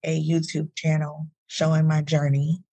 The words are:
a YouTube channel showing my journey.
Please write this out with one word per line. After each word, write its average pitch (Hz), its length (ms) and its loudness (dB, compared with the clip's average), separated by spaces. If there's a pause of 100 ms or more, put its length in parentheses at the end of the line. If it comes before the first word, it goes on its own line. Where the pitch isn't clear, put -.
a 160 200 -2
YouTube 160 520 -2
channel 156 520 -2 (200)
showing 160 400 2
my 156 140 2
journey. 147 580 0 (140)